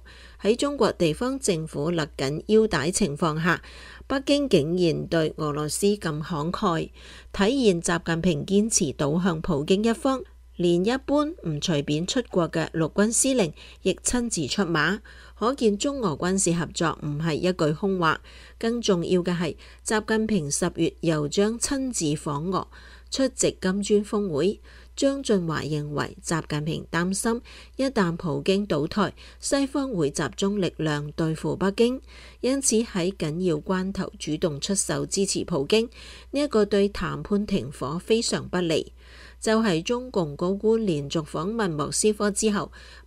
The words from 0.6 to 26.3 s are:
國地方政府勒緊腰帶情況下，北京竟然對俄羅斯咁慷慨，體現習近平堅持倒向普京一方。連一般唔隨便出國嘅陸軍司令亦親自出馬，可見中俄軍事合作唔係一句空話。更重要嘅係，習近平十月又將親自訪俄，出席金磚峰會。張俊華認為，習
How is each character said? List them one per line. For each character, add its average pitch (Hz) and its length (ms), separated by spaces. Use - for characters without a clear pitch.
國 226 160
地 165 200
方 254 260
政 160 280
府 143 240
勒 160 260
緊 147 300
腰 220 200
帶 160 240
情 156 260
況 156 260
下， 170 200
北 269 200
京 285 220
竟 165 280
然 151 300
對 160 300
俄 151 160
羅 151 160
斯 - 180
咁 175 360
慷 156 280
慨， 170 400
體 247 340
現 170 160
習 170 220
近 165 180
平 180 240
堅 208 240
持 147 240
倒 147 260
向 175 220
普 147 220
京 190 200
一 226 80
方。 254 300
連 175 280
一 220 60
般 294 200
唔 165 340
隨 147 240
便 151 200
出 - 160
國 165 180
嘅 160 220
陸 165 200
軍 208 200
司 262 200
令 208 220
亦 190 100
親 240 360
自 170 200
出 - 140
馬， 165 360
可 240 160
見 208 240
中 277 240
俄 165 160
軍 180 180
事 185 160
合 170 220
作 165 320
唔 147 160
係 165 120
一 180 180
句 160 200
空 190 280
話。 160 200
更 226 240
重 175 240
要 180 160
嘅 180 160
係， 170 160
習 220 180
近 220 220
平 175 240
十 175 240
月 - 240
又 156 300
將 202 320
親 269 320
自 170 140
訪 151 460
俄， 175 140
出 - 140
席 - 240
金 185 120
磚 208 180
峰 208 320
會。 170 260
張 277 260
俊 196 240
華 156 160
認 147 280
為， 147 340
習 160 240